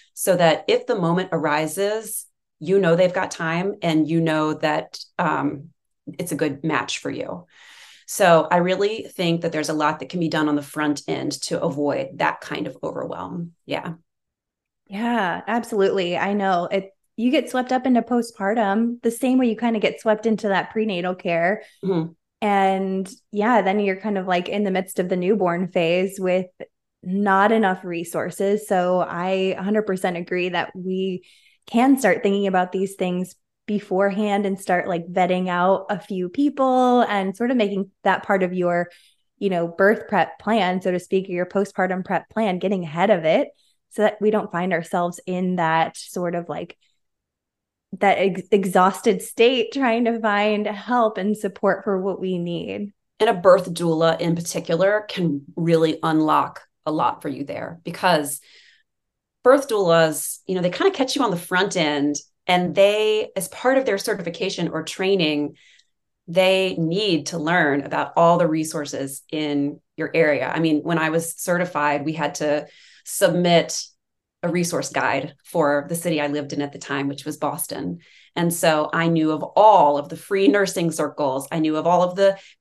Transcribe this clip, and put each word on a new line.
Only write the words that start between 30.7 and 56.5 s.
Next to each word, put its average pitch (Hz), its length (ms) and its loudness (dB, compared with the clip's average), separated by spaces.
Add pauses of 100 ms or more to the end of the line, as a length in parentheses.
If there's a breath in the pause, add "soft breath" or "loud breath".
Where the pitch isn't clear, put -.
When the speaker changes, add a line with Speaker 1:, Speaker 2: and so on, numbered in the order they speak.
Speaker 2:
we 185 500 -6 (420 soft breath)
can 262 300 4
start 196 240 2
thinking 202 260 2
about 185 260 0
these 190 220 -4
things 180 400 -4 (300)
beforehand 202 800 0
and 190 140 -2
start, 180 300 -2
like, 170 180 -4
vetting 185 400 0
out 180 420 2
a 208 100 -4
few 185 280 -6
people 254 720 2
and 196 340 0
sort 247 160 -2
of 254 60 0
making 196 340 -2 (120)
that 190 200 2
part 190 200 2
of 180 100 -2
your, 175 360 0 (480 soft breath)
you 202 120 -2
know, 170 180 0
birth 196 420 2
prep 175 300 0
plan, 190 420 0
so 185 100 -2
to 180 80 -2
speak, 190 300 -2
your 180 160 -2
postpartum 185 580 -2
prep - 260 -4
plan, 196 300 -2
getting 185 240 -2
ahead 165 260 0
of 180 140 4
it 170 260 2 (420)
so - 100 -4
that 208 180 2
we 208 120 4
don't 208 200 -2
find 180 220 -2
ourselves 175 520 -2
in 180 320 -2
that 160 380 2
sort 175 400 -6
of, 170 140 -6
like, 170 280 -10 (1200)
that 196 180 4
ex-, 185 340 -2
exhausted 190 680 2
state 233 500 2
trying 240 340 0
to 233 140 0
find 208 460 0
help 220 520 0
and 202 200 0
support 196 460 -2
for 196 180 -2
what 190 180 -4
we 185 200 -4
need. 190 520 -6 (280)
Speaker 1:
And 220 100 4
a 220 40 2
birth 185 380 6
doula 165 480 2
in 170 160 0
particular 180 720 0
can 156 380 -2 (100)
really 160 460 2
unlock 156 640 2 (220)